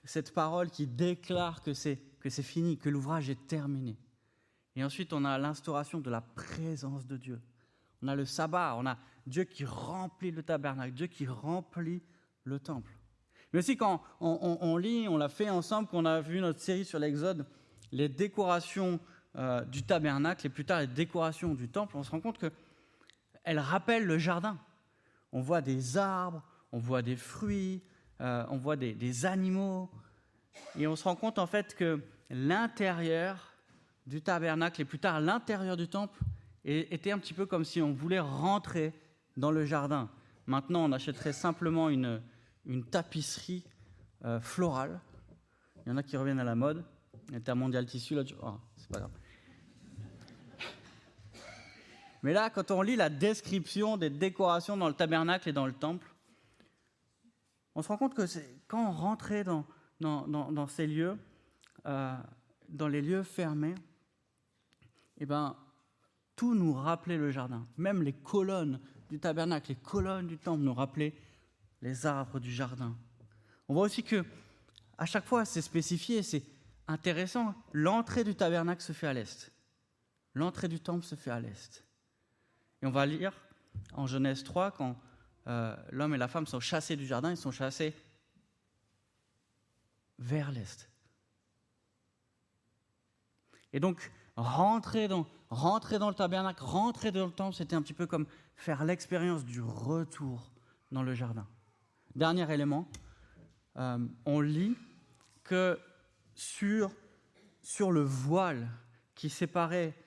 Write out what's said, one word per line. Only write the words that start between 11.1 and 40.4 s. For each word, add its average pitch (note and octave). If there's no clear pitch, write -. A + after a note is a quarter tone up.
remplit E3+
le C3+
temple. C#3
Mais E3
aussi G3+
quand F#3+
on, E3
on, E3+
on E3
lit, A3
on E3
l'a D3
fait G#3
ensemble, G3
qu'on E3+
a D#3+
vu E3
notre E3+
série F#3+
sur E3
l'Exode, D3+
les C#3+
décorations, F3+
euh, B2+
du B2+
tabernacle D3+
et C3+
plus C#3
tard F3+
les C#3+
décorations D#3+
du B2
temple, G3+
on C#3+
se -
rend D#3+
compte A3
que D#3+
elles D#3+
rappellent F#3+
le D#3+
jardin. F3
On C3
voit D3+
des C3
arbres, F3+
on A#2+
voit B2
des B2
fruits, F#3+
euh, A#2+
on C#3
voit C#3+
des, B2
des A#2+
animaux. F#3
Et D3+
on D#3+
se D#3
rend F3+
compte A3
en F3
fait G#3
que E3
l'intérieur F3
du D3
tabernacle E3
et D3
plus C#3+
tard E3
l'intérieur F#3+
du E3+
temple G3+
é-, D#3+
était G3
un G3+
petit -
peu F#3+
comme E3+
si E3
on D3
voulait E3+
rentrer D#3+
dans C#3
le D#3
jardin. C#3+